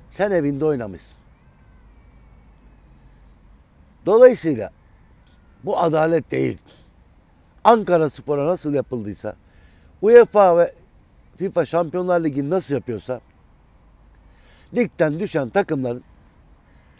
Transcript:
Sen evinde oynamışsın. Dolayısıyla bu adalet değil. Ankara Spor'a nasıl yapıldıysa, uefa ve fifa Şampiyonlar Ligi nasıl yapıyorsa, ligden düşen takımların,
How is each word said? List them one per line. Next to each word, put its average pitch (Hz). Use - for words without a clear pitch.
Sen 202
evinde 143
oynamışsın. 117
Dolayısıyla 185
bu -
adalet 160
değil. 131
Ankara 180
Spor'a 143
nasıl 165
yapıldıysa, 107
uefa 202
ve 170
fifa 180
Şampiyonlar 175
Ligi 143
nasıl 165
yapıyorsa, 120
ligden 165
düşen 160
takımların, 131